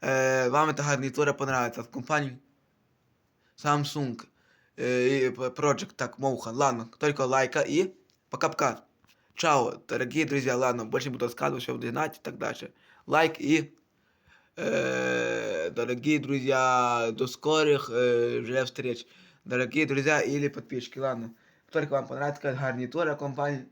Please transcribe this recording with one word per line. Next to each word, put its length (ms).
е, 460
вам 260
ця 80
гарнітура 500
понравиться 480
від 60
компанії 500
Samsung, 600
е, 380
і 120
П-, 180
Project, 480
так, 240
Mohan, 340
ладно, 340
тільки 240
лайка 440
і 240
пока-пока. 520
Чао, 380
дорогі 360
друзі, 260
ладно, 340
більше 200
не 60
буду 140
розказувати, 380
що 100
буду 160
знати 320
і 40
так 120
далі. 320
Лайк 340
і, 280
е, 1080
дорогі 500
друзі, 360
до 140
скорих, 680
е, 460
вже 240
встреч. 440
Дорогі 400
друзі, 280
или 220
подписчики, 500
ладно. 300
Тільки 140
вам 200
понравиться 460
гарнітура 640
компанії 560